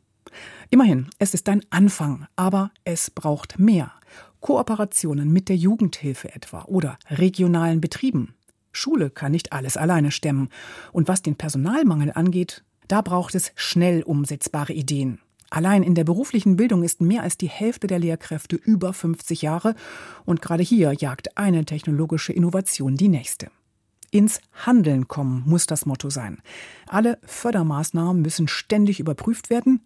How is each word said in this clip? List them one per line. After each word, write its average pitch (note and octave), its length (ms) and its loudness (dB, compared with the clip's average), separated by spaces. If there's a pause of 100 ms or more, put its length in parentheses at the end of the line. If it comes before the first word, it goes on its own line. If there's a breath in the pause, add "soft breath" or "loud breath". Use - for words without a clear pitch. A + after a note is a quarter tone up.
(680 loud breath)
Immerhin, F3+ 400 6 (100)
es G3 140 0
ist - 160 -4
ein G3+ 220 2
Anfang, E3 560 2 (100)
aber F#3+ 340 0 (140)
es E3+ 260 -4
braucht - 480 -6
mehr. F#3+ 340 4 (480 loud breath)
Kooperationen G3+ 920 0
mit F#3 160 2
der F#3+ 80 2
Jugendhilfe E3+ 800 -2
etwa - 300 -16
oder E3+ 340 -2 (100)
regionalen E3+ 720 2
Betrieben. E3 540 -4 (360)
Schule B3+ 380 -2
kann C#3 240 -4
nicht - 220 -4
alles C3 240 -4
alleine D#3 320 2
stemmen. C#3 400 -2 (420 loud breath)
Und E3 160 2
was F#3 140 0
den D3+ 140 -2
Personalmangel D#3 760 0
angeht, F3+ 480 -2 (240)
da G3+ 140 0
braucht F3+ 340 -2
es - 220 -4
schnell F3 460 2
umsetzbare D3 720 -4
Ideen. C#3 440 -2 (340)
Allein F#3 300 4
in E3+ 140 4
der E3 80 4
beruflichen F#3+ 500 2
Bildung G3 300 2
ist - 160 -2
mehr G3+ 240 2
als F3 120 -4
die F3+ 120 -4
Hälfte A3 400 -4
der F#3 100 -2
Lehrkräfte E3 560 -4
über F#3 380 2
fünfzig E3 500 -4
Jahre E3+ 320 0 (500 loud breath)
und E3+ 180 -2
gerade E3+ 200 -2
hier F3+ 300 2
jagt C#3+ 460 -6
eine F3 260 2
technologische D3+ 680 -4
Innovation E3+ 640 -2
die F#3+ 120 4
nächste. - 420 -2 (600)
Ins G#3 280 2 (120)
Handeln D#3 560 2
kommen C3 380 -4
muss E3 200 4
das D3 200 -4
Motto C#3 220 -4
sein. B2+ 320 -10 (460 loud breath)
Alle A3+ 380 0
Fördermaßnahmen E3+ 1000 0
müssen D#3+ 240 0
ständig G#3 540 0
überprüft - 500 -4
werden, A#3+ 360 2